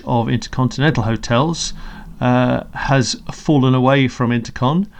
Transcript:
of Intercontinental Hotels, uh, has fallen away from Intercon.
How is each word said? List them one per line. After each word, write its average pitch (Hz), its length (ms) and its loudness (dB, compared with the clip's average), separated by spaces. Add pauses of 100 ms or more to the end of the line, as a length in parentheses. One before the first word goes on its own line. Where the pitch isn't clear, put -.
of 120 240 0
Intercontinental 127 760 0
Hotels, 120 680 0 (480)
uh, 123 420 2 (100)
has 135 420 0 (160)
fallen 131 440 2
away 131 320 4
from 120 240 -2
Intercon. 127 560 -2 (120)